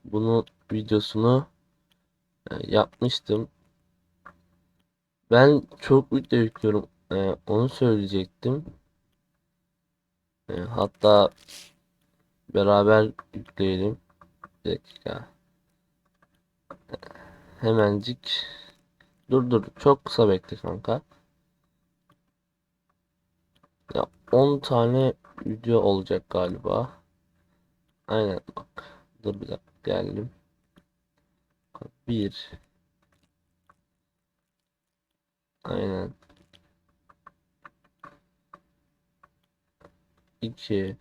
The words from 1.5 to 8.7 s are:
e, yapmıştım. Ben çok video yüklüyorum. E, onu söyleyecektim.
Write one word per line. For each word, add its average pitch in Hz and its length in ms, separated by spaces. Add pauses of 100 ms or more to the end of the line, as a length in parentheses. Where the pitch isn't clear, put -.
e, - 40 (120)
yapmıştım. - 840 (1800)
Ben 135 320 (160)
çok 135 340
video 131 260
yüklüyorum. 110 480 (240)
E, 98 240 (120)
onu 113 220
söyleyecektim. 107 960 (1800)